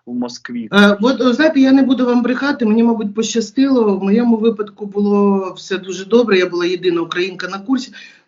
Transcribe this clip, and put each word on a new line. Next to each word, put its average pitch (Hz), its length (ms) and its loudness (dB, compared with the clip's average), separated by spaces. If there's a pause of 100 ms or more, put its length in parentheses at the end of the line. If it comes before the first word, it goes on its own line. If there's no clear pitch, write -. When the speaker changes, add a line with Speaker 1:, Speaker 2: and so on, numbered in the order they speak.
Speaker 1:
в 120 80 -12
Москві? 120 580 -10
Speaker 2:
Е, 202 300 4
от, 240 180 0
о, 247 120 2
знаєте, 302 280 2
я 262 120 4
не 269 100 6
буду 254 240 0
вам 240 160 2
брехати, 254 440 -2
мені, 220 160 2
мабуть, 214 320 -2
пощастило. 226 840 0
В 190 60 -4
моєму 226 320 2
випадку 208 500 -4
було 202 680 0
все 185 220 -8
дуже 185 260 -10
добре, 208 340 4
я 180 80 2
була 175 200 -4
єдина 175 340 -2
українка 180 480 -6
на 196 100 -10
курсі. 240 340 -4 (360)